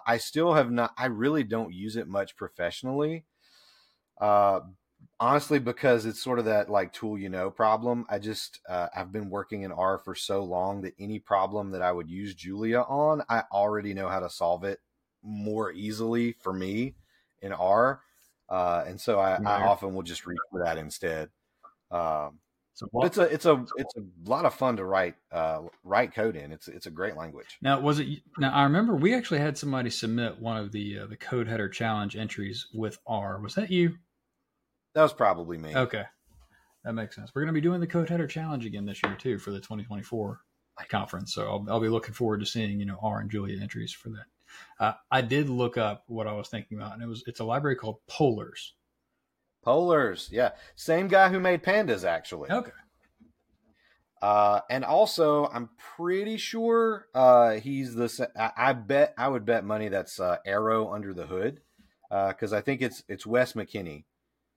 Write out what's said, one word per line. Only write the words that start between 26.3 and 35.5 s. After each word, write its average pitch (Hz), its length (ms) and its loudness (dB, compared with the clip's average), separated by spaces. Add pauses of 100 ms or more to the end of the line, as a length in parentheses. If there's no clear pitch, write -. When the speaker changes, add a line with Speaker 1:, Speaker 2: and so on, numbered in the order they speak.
Speaker 1:
in. 73 160 -12
It's, 78 160 -16
it's - 200 -14
a 85 40 -12
great 87 260 -6
language. 78 440 -14
Speaker 2:
Now, 135 180 2
was 147 200 2
it, 143 240 -6 (160)
now 135 120 2
I 143 120 6
remember 185 320 4
we 170 180 4
actually 208 280 0
had 147 180 -2
somebody 131 320 -2
submit 113 480 -2
one 113 180 -4
of 104 140 -6
the, 104 300 -6
uh, 101 40 -12
the 107 120 -14
code 120 300 -4
header 107 220 -2
challenge 107 460 -2
entries 107 580 -8
with 110 320 -6
R. 101 340 -4
Was 107 140 -10
that 196 160 -2
you? 175 280 2 (960)
Speaker 1:
That 156 80 8
was 147 100 6
probably 87 460 2